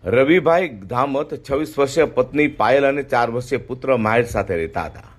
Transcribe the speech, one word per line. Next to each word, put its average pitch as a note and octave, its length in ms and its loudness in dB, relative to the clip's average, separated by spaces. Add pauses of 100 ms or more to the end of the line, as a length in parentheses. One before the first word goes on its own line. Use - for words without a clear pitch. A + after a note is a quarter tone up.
રવિભાઈ D3 680 2 (180)
ધામત C3+ 400 -2 (160)
છવ્વીસ D3 320 -4
વર્ષીય B2+ 280 2 (100)
પત્ની C#3 320 2 (100)
પાયલ C3 320 4
અને C#3 120 -4 (100)
ચાર A#2+ 180 2
વર્ષીય B2 380 -4
પુત્ર B2+ 280 -2
માહિર A2+ 380 2
સાથે F#2+ 260 -2
રહેતા D#2+ 280 -6
હતા. - 300 -20